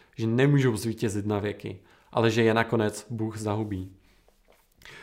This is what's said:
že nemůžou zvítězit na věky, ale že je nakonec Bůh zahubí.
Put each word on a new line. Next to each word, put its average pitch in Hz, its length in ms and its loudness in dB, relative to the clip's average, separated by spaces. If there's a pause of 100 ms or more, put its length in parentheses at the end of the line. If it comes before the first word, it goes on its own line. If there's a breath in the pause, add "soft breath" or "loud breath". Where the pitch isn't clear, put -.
(160 soft breath)
že 113 120 -4
nemůžou 127 500 4
zvítězit 104 480 -4
na 104 140 0
věky, 101 400 -8 (320 soft breath)
ale 113 200 2
že 113 120 2
je 113 100 6
nakonec 113 560 0
Bůh 110 280 -6
zahubí. 104 540 -6 (1120 loud breath)